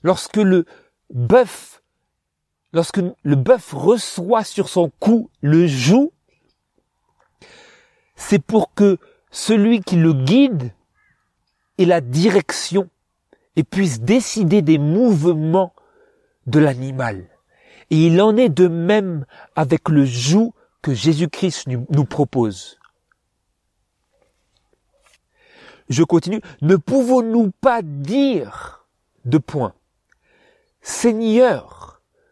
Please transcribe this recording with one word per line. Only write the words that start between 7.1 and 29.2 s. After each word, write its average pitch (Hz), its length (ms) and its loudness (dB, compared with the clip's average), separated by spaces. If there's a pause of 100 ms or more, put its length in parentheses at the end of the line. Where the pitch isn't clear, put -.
c'est - 220 0
pour - 380 -2
que 196 240 2 (320)
celui 220 500 0
qui 185 140 -4
le 165 180 4
guide 143 580 0 (1080)
ait 185 60 4
la 170 160 2
direction 180 840 -2 (680)
et 160 80 0
puisse 165 380 -4
décider 202 600 0
des 156 160 2
mouvements 170 960 0 (720)
de 135 140 0
l'animal. 131 680 -4 (640)
Et 156 140 4
il 170 160 4
en 214 160 4
est 247 120 4
de 175 180 2
même 170 580 -2 (300)
avec 151 340 -2
le 147 160 4
joug 139 480 0 (300)
que 143 100 -2
Jésus-Christ 160 720 -4
nous, 127 240 -6
nous 147 160 0
propose. 117 720 -4 (3000)
Je 147 140 0
continue. 175 360 -2 (220)
Ne 165 140 4
pouvons-nous 233 760 0
pas 233 320 -2
dire, 156 1040 -4 (400)